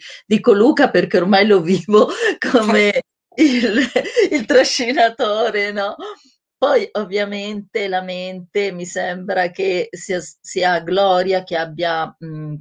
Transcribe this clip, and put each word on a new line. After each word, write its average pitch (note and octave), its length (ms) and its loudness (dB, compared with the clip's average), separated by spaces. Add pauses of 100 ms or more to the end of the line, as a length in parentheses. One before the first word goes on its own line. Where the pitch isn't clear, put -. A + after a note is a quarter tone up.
(280)
Dico G#3+ 260 4
Luca B3+ 380 4
perché F3+ 260 2
ormai G3 300 4
lo G3 140 4
vivo G#3 460 4 (180)
<laughs> G4 120 0 (140)
come G#3 500 2 (360)
il, B3 520 2 (400)
il D4 160 -2
trascinatore, A3+ 1300 0
no? G3+ 240 -6 (640)
Poi C4 340 2
ovviamente G3+ 920 -6
la F#3 140 -2
mente, F#3 720 -6
mi F3 120 -10
sembra F#3 680 -4
che F3+ 400 -4
sia, - 280 -6 (220)
sia F3+ 380 -2
Gloria F#3 640 0
che F#3 120 -8
abbia, D#3+ 680 -4
mm, D#3 360 -10